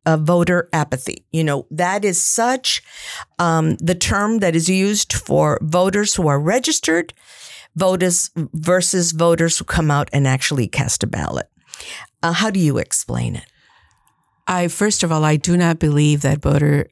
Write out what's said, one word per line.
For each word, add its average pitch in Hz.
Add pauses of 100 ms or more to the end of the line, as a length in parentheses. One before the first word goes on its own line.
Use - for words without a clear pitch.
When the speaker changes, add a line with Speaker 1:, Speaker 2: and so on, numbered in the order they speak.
Speaker 1:
uh, 160
voter 175
apathy. 147
You 160
know, 143
that 180
is 185
such, 254 (580)
um, 165
the 175
term 208
that 175
is 165
used 190
for 151
voters 185
who 170
are 143
registered, 240 (640)
voters 185
versus 175
voters 165
who -
come 156
out 143
and 139
actually 131
cast -
a -
ballot. - (760)
Uh, 170
how 185
do 196
you 147
explain -
it? - (1000)
Speaker 2:
I, 180
first 208
of 165
all, 156
I 156
do 175
not 170
believe 147
that 143
voter 147